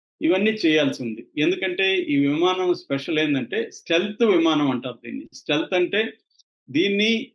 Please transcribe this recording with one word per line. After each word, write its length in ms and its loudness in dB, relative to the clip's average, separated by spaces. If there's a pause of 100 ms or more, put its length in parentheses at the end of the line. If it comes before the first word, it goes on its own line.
(240)
ఇవన్నీ 260 2
చేయాల్సి 520 2
ఉంది. 240 -8 (120)
ఎందుకంటే 600 0
ఈ 280 0
విమానం 480 0
స్పెషల్ 440 -4
ఏందంటే 520 -2
స్టెల్త్ 540 -2
విమానం 460 4
అంటారు 340 -6
దీన్ని. 300 -10
స్టెల్త్ 400 -2
అంటే 380 0 (580)
దీన్ని 640 0